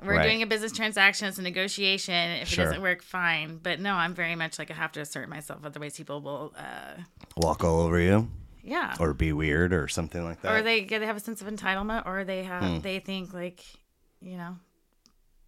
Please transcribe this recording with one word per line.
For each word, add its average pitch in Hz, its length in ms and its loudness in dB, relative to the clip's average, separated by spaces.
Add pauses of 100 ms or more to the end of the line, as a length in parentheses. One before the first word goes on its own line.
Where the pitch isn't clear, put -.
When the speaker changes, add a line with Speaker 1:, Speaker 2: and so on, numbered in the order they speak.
Speaker 1:
We're 196 140 2
Speaker 2:
Right. 80 80 8
Speaker 1:
doing 220 180 4
a 220 40 0
business 214 260 0
transaction. 202 560 4
It's 185 100 -6
a 190 40 -6
negotiation. 185 920 0
If 160 160 -4
Speaker 2:
Sure. 175 160 2
Speaker 1:
it - 20 4
doesn't 190 160 0
work, 180 200 0
fine. 165 600 0
But 170 160 0
no, 196 160 0
I'm 175 200 2
very 170 200 0
much 160 240 -4
like, 156 140 -8
I - 20 -8
have 160 180 -4
to 156 80 -10
assert 143 280 -8
myself. 147 360 -12
Otherwise, 147 320 -10
people 147 240 -8
will, 143 360 -8
uh, 117 440 -12 (360)
Speaker 2:
Walk 82 260 2
all 82 200 4
over 85 180 4
you? 104 280 6 (360)
Speaker 1:
Yeah. 294 340 -2
Speaker 2:
Or 78 160 2
be 80 180 2
weird 80 400 4
or 80 140 4
something 87 380 -4
like 82 180 -8
that? 220 100 2
Speaker 1:
Or 220 100 4
they, 220 220 2
they 214 220 -2
have 214 100 -2
a 202 40 -10
sense 220 200 -10
of 196 60 -10
entitlement, 202 580 -2
or 190 200 -4
they 185 200 -4
have, 180 200 -4
Speaker 2:
Hmm. 170 160 0
Speaker 1:
they 190 180 -4
think, 190 340 -8
like, 180 300 -10 (580)
you 185 160 -14
know, 175 200 -10 (920)